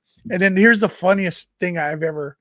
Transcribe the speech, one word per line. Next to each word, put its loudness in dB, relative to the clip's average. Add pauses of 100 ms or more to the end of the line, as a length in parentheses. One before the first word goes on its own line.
(300)
And -2
then 2
here's 6
the 2
funniest -2 (100)
thing -4
I've -4
ever -6